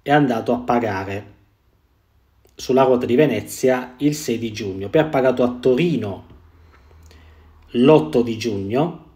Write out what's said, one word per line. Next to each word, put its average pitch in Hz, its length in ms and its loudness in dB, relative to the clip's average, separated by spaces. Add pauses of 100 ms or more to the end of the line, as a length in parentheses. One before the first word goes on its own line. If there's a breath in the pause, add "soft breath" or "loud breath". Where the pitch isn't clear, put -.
è - 100 -6
andato 120 440 2
a 120 60 -4
pagare 101 720 -4 (1200)
sulla 135 300 2
ruota 127 200 2
di 117 120 0
Venezia 127 840 0
il 147 160 0
sei 117 240 -6
di 113 120 -6
giugno. 98 380 -8
Poi 156 140 2
ha 156 40 0
pagato 127 360 0
a 123 80 0 (100)
Torino 127 680 -2 (1500 soft breath)
l'otto 127 500 4
di 117 160 -4
giugno 113 680 -4 (120)